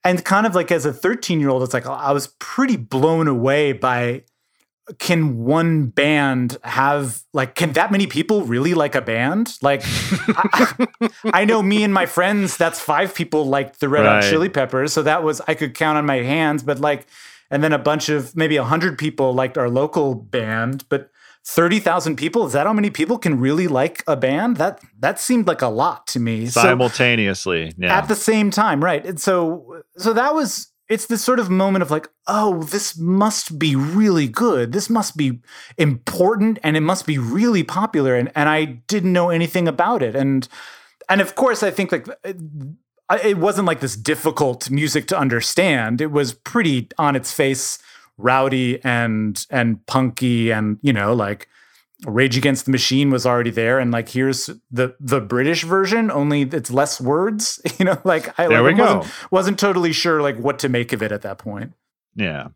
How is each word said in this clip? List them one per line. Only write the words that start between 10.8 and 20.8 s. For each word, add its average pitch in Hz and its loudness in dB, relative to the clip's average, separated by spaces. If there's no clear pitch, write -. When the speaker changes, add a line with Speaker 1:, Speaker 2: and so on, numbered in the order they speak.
Speaker 1:
I, 226 0
I 214 2
know 220 4
me 208 2
and 202 2
my 185 2
friends, 190 0
that's 165 0
five 170 0
people 156 -2
liked 139 -2
the 143 0
Red 139 4
Hot 104 6
Speaker 2:
Right. 101 4
Speaker 1:
Chili 165 2
Peppers. 135 -2
So 156 2
that 156 2
was, 151 -2
I 160 2
could 147 -4
count 156 0
on 147 0
my 139 0
hands, 147 0
but, 135 -4
like, 147 -2
and 143 0
then 156 4
a 143 2
bunch 147 0
of, 147 -4
maybe 156 0
a 135 0
hundred 156 0
people 135 -2
liked 127 -2
our 123 0
local 139 0
band, 113 -4